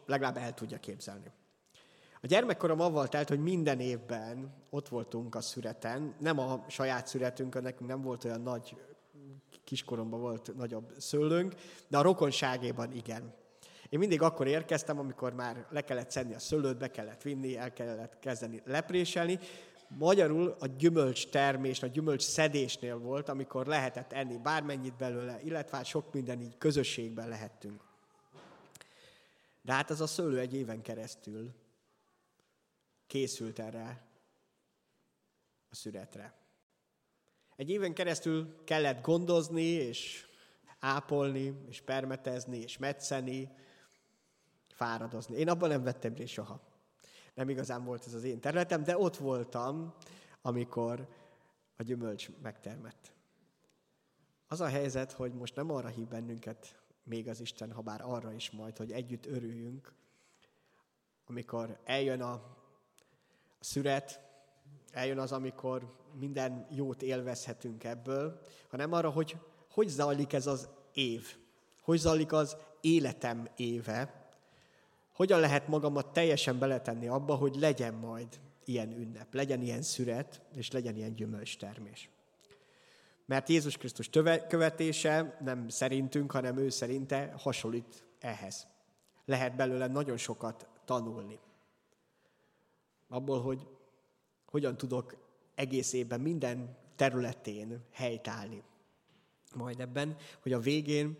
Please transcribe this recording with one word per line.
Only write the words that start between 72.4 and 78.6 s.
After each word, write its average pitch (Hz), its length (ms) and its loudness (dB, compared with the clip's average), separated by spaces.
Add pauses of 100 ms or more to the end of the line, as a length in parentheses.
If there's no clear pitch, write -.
életem 123 760 4
éve, 117 760 -2 (800)
hogyan 185 280 8
lehet 143 280 6
magamat 147 440 2
teljesen 143 460 4
beletenni 123 480 0
abba, 139 280 2
hogy 135 220 2
legyen 135 380 2
majd 113 460 -8 (240)